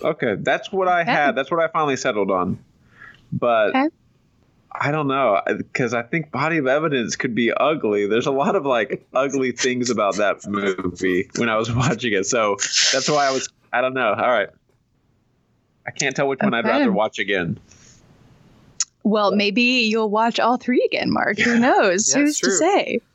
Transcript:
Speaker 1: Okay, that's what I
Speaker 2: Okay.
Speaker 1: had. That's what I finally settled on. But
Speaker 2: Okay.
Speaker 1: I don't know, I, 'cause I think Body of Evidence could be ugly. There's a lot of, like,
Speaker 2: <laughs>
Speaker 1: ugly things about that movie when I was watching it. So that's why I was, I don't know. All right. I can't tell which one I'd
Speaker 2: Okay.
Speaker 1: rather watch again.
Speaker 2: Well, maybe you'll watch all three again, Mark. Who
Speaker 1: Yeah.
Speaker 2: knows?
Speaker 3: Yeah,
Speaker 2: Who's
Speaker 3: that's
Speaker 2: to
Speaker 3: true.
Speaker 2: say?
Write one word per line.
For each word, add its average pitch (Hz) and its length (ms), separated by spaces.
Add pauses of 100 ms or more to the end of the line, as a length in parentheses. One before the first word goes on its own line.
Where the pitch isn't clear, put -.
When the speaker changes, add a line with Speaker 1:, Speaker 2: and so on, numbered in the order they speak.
Speaker 1:
Okay, 135 360
that's - 340
what 190 160
I 175 140
Speaker 2:
Okay. 165 80
Speaker 1:
had. 143 240
That's 135 160
what 170 100
I 160 80
finally 147 280
settled 104 340
on. 92 280 (760)
But 113 380
Speaker 2:
Okay. 277 180 (800)
Speaker 1:
I - 220
don't 151 160
know, 131 380
I, 107 80 (200)
'cause 123 200
I 120 80
think 165 280
Body 156 280
of 131 80
Evidence 139 500
could 123 180
be 117 180
ugly. 110 540
There's 113 200
a 143 40
lot 139 240
of, 165 100
like, 117 440
Speaker 2:
<laughs> - 60
Speaker 1:
ugly 131 380
things 123 380
about 101 260
that 98 300
movie 92 920
when 117 120
I 110 80
was 113 180
watching 123 380
it. 95 140
So 107 300 (360)
that's 135 160
why 147 180
I 135 60
was, 131 160 (240)
I 120 80
don't 131 140
know. 120 180
All 117 180
right. 107 180 (1400)
I - 40
can't 131 240
tell 143 140
which 135 120
one 104 140
I'd 117 100
Speaker 2:
Okay. 220 40
Speaker 1:
rather 135 240
watch 107 260
again. 95 400 (1400)
Speaker 2:
Well, 208 320
maybe 208 280
you'll 226 480
watch 226 280
all 240 200
three 247 260
again, - 260
Mark. - 280
Who 233 160
Speaker 1:
Yeah. 233 40
Speaker 2:
knows? 233 560
Speaker 3:
Yeah, 277 80
Speaker 2:
Who's 294 180
Speaker 3:
that's - 0
Speaker 2:
to 359 60
Speaker 3:
true. 381 100
Speaker 2:
say? 330 440 (140)